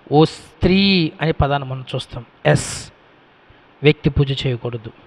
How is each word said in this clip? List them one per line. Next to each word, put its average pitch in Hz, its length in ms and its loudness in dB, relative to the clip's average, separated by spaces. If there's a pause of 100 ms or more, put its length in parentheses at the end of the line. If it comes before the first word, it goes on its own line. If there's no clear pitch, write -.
(120)
"ఓ 147 120 6
స్త్రీ" 185 880 2 (100)
అనే 156 100 0
పదాన్ని 139 380 -2
మనం 131 160 -10 (100)
చూస్తాం. 123 300 -12 (200)
ఎస్, - 480 -2 (920)
వ్యక్తి 151 260 2
పూజ 139 380 -2
చేయకూడదు, 120 440 -6 (160)